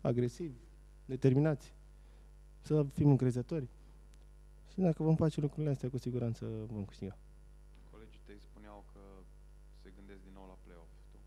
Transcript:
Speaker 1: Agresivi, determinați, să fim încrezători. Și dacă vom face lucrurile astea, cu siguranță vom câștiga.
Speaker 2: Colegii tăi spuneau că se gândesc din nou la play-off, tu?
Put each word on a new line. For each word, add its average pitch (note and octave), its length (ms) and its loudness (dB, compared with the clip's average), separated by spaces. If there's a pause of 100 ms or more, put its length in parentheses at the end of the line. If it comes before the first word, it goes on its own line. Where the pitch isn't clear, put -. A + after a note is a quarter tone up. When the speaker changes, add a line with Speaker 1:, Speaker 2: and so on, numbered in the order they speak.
Speaker 1:
Agresivi, B2 580 -2 (460)
determinați, C3+ 680 2 (840)
să D3+ 220 0
fim C#3+ 260 4
încrezători. B2+ 600 2 (1040)
Și - 80 -6
dacă E3 220 2
vom D#3+ 140 4
face D#3 240 0
lucrurile D3 300 -2
astea, C3 200 -4
cu C3 80 -6
siguranță A#2+ 480 -4 (200)
vom G#2+ 180 -6
câștiga. F#2+ 320 -12 (720)
Speaker 2:
Colegii A2 340 -20
tăi G#2 160 -20
spuneau G#2 520 -20
că G2+ 80 -20 (840)
se G2 140 -20
gândesc G2 260 -20
din F#2+ 120 -20
nou F#2+ 120 -20
la F#2 180 -20
play-off, E2+ 260 -20 (200)
tu? - 160 -20